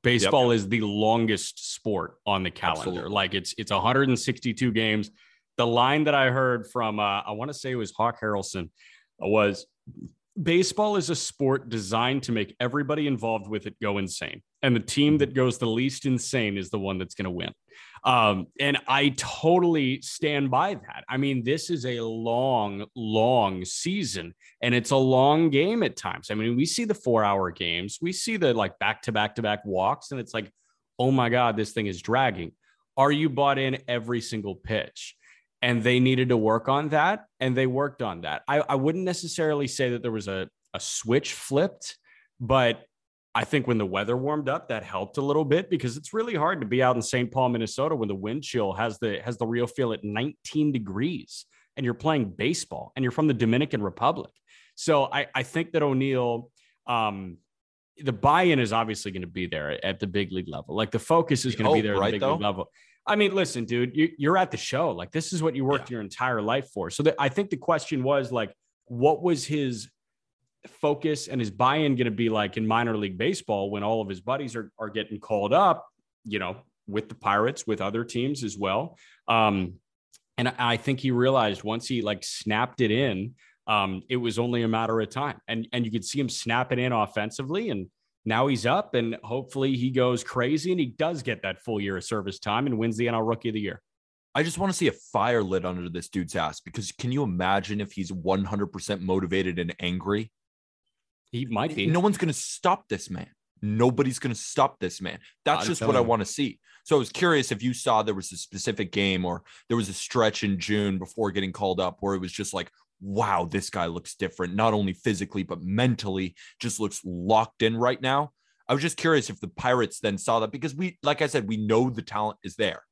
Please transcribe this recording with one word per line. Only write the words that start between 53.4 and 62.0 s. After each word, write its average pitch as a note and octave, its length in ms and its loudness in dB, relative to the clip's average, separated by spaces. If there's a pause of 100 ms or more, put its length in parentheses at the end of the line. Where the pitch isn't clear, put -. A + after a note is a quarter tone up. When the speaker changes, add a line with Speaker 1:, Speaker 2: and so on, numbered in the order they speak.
Speaker 1:
Republic. A#2+ 480 -2 (420)
So D3 300 2
I, - 280 -4
I C3 120 -2
think E3 280 -4
that D#3+ 120 2
O'Neill, B2+ 680 0 (380)
um, G2+ 500 -2 (600)
the C3+ 140 -2
buy-in D3+ 460 6
is A2 140 2
obviously A2 400 -2
gonna F2+ 160 -8
be F2+ 180 -6
there D2+ 400 -4
at F#2+ 140 -4
the G#2 80 -2
big F#2 240 -2
league F#2 160 -4
level. - 260 -10
Like, G#2+ 160 0
the A#2 80 -2
focus E3 460 2
is A#2+ 120 -2
Speaker 2:
We A2+ 60 -2
Speaker 1:
gonna C3 100 4
be A2 60 6
Speaker 2:
hope, G#2+ 60 2
Speaker 1:
there G#2 100 0
at F#2+ 60 2